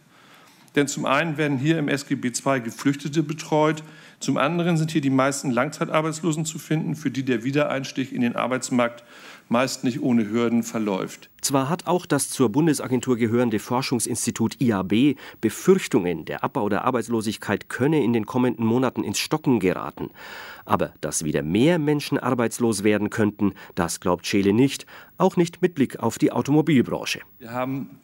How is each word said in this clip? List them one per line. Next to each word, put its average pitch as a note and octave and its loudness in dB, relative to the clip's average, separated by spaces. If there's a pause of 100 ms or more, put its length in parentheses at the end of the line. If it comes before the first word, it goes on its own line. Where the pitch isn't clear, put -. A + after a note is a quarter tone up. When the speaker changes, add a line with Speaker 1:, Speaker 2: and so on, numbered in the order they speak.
(760)
Speaker 1:
Denn D3 4
zum - -6
einen D#3 0
werden D3 0
hier D#3 2
im C#3+ -2
S C#3 -2
G C#3+ -2
B A#2+ -4
zwei C3+ 0
Geflüchtete C#3+ -2
betreut, D#3 0 (380)
zum C3+ 0
anderen E3+ 2
sind D#3 0
hier D#3+ 0
die C#3 0
meisten C3+ 2
Langzeitarbeitslosen D#3 -2
zu D#3 -8
finden, D#3 -2
für C3+ -4
die C3 -6
der B2 0
Wiedereinstieg C3+ -2
in - -2
den A#2+ 0
Arbeitsmarkt B2 0 (460)
meist B2+ 0
nicht C3+ -2
ohne A#2+ 2
Hürden A#2 2
verläuft. G#2 -4 (120)
Speaker 2:
Zwar C3+ 0
hat F3+ -4
auch F3 0
das C#3+ 0
zur B2 2
Bundesagentur B2+ 2
gehörende A#2 2
Forschungsinstitut A#2+ -2
I A#2+ 4
A F#2+ 0
B A#2+ 2 (260)
Befürchtungen, G#2 2
der - -6
Abbau A2+ -2
der G2+ -2
Arbeitslosigkeit A2+ -2
könne D3 0
in A#2 2
den A2 2
kommenden B2 0
Monaten A#2+ 0
ins - -4
Stocken C#3 0
geraten. - -2 (520)
Aber E2+ -2
dass D#2 -4
wieder D2 0
mehr A#2+ 4
Menschen D3 0
arbeitslos A#2 0
werden G#2 2
könnten, G#2 0 (180)
das E2+ -2
glaubt F2+ -2
Scheele G2 2
nicht, C3+ 2 (320)
auch F#3 2
nicht E3+ 0
mit F3+ 0
Blick - -2
auf A2+ -2
die D3+ 2
Automobilbranche. C#3 2 (180)
Speaker 1:
Wir A2+ -14
haben C3 -8